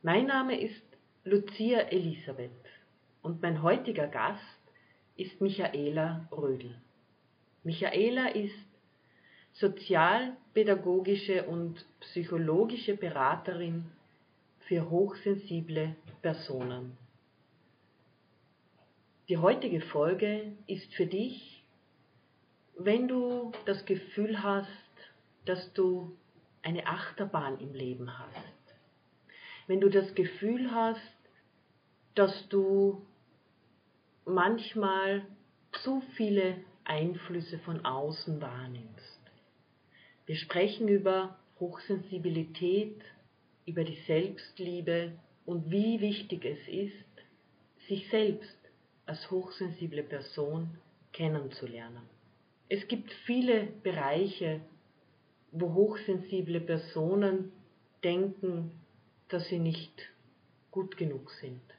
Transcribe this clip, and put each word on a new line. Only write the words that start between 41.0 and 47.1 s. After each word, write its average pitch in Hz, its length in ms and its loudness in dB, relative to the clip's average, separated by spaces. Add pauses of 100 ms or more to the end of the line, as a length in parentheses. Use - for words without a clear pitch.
Hochsensibilität, 180 1400 -2 (640)
über 165 200 -2
die - 200 -10
Selbstliebe 170 1080 -2 (340)
und 165 240 -4
wie 214 280 2
wichtig 202 460 -2
es 147 220 -6
ist, - 1200 -12